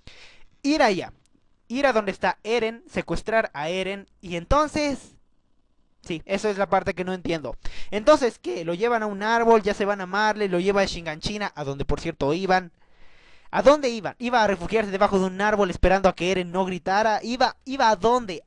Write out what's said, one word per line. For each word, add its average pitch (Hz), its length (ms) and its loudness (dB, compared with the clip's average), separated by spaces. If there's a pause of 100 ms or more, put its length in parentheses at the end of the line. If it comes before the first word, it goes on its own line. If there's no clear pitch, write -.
(640)
ir 294 200 2
allá, 185 300 0 (560)
ir 269 180 0
a 262 60 4
donde 214 180 0
está 180 320 -2
Eren, 226 460 -2
secuestrar 214 680 -2
a 147 160 -6
Eren 190 380 -6 (120)
y 175 160 -8
entonces, 285 800 0 (880)
sí, 160 240 -6
eso 196 220 -2
es 196 100 -2
la 196 100 0
parte 185 260 0
que 180 100 -6
no 185 100 -6
entiendo. 165 420 -6 (340)
Entonces, 233 480 4
¿qué? 339 260 -8
Lo 170 100 -4
llevan 226 280 -2
a 214 40 -4
un 202 160 -8
árbol, 226 400 4
ya 202 100 0
se 202 120 -4
van 202 160 -2
a 185 60 -8
Marley, 208 420 0
lo 180 120 0
lleva 196 220 2
a - 20 0
Shinganshina, 180 720 -6
a 147 100 -8
donde 139 200 -6
por - 160 -2
cierto 156 340 -2
iban. 185 380 0 (840)
¿A 165 60 2
dónde 277 300 6
iban? 185 280 -6
¿Iba 240 240 2
a 214 40 4
refugiarse 196 440 -2
debajo 196 280 2
de 185 80 2
un 185 140 -6
árbol 202 280 2
esperando 185 400 4
a 175 60 2
que 175 180 -2
Eren 180 180 -2
no 185 140 0
gritara? 190 580 0
¿Iba, 233 440 -2
iba 262 240 2
a 214 60 4
dónde? 214 500 0